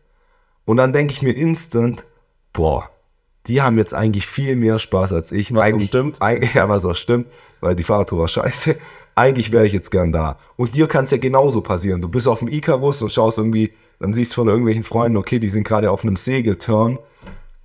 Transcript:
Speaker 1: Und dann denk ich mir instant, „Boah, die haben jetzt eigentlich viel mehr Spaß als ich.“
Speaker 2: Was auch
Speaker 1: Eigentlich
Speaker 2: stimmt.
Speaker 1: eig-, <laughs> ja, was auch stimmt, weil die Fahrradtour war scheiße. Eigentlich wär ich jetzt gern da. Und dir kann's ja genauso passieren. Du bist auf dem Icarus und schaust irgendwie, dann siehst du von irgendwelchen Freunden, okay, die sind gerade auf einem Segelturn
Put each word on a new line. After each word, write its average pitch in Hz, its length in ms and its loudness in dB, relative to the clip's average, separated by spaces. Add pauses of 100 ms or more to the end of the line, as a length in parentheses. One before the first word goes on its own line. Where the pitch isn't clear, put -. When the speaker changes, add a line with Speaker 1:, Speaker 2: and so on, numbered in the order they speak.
(640)
Speaker 1:
Und 113 120 2
dann 131 160 4
denk 147 180 2
ich - 100 -8
mir 127 120 2
instant, 123 720 -2 (480)
„Boah, 78 360 0 (580)
die 127 140 0
haben 120 160 2
jetzt 110 160 0
eigentlich 104 340 0
viel 135 280 -2
mehr 110 240 2
Spaß 95 340 -2
als 82 180 -4
ich.“ 101 220 -4
Speaker 2:
Was 110 60 2
auch 104 60 4
Speaker 1:
Eigentlich 104 240 0
Speaker 2:
stimmt. 131 320 -2
Speaker 1:
eig-, 117 280 0
<laughs> - 60 -6
ja, 98 140 4
was 101 160 0
auch 87 100 0
stimmt, 120 320 -2 (320)
weil 87 160 0
die 87 80 -4
Fahrradtour 98 360 0
war 82 80 0
scheiße. - 500 -2 (380)
Eigentlich 120 360 2
wär 110 140 6
ich 101 80 0
jetzt 92 180 -4
gern 87 220 0
da. 78 240 -2 (180)
Und 120 200 -4
dir 156 120 4
kann's 139 240 0
ja 135 60 2
genauso 131 440 2
passieren. 92 400 -2
Du 90 60 -6
bist 117 200 -2
auf 117 120 2
dem 117 80 -4
Icarus 143 540 0
und 107 100 -4
schaust 110 260 2
irgendwie, 110 360 0 (260)
dann 101 140 -2
siehst 117 180 0
du - 40 -12
von 117 120 2
irgendwelchen 110 380 2
Freunden, 117 320 0
okay, 117 220 -2
die 110 100 -2
sind 104 160 -2
gerade 107 260 0
auf 98 120 -2
einem 101 120 0
Segelturn 117 840 -2 (640)